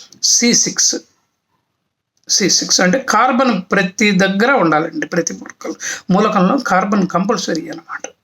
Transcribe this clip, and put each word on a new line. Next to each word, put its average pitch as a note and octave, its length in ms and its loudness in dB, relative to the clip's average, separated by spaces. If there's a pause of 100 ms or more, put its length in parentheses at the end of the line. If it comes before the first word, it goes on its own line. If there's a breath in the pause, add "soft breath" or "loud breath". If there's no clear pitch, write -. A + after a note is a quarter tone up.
(240 loud breath)
సీ - 300 2
సిక్స్. - 420 0 (1300)
సీ F#3 200 0
సిక్స్ - 320 0
అంటే F#3+ 280 2
కార్బన్ A#3+ 520 2 (100)
ప్రతి G3+ 400 0
దగ్గర G3 400 2
ఉండాలండి, E3 540 0
ప్రతి E3+ 280 -4
మూలకం-, - 420 -14 (360 loud breath)
మూలకంలో G3+ 460 2
కార్బన్ G3 500 0
కంపల్సరీ F3 600 -2
అనమాట. - 400 -14 (140)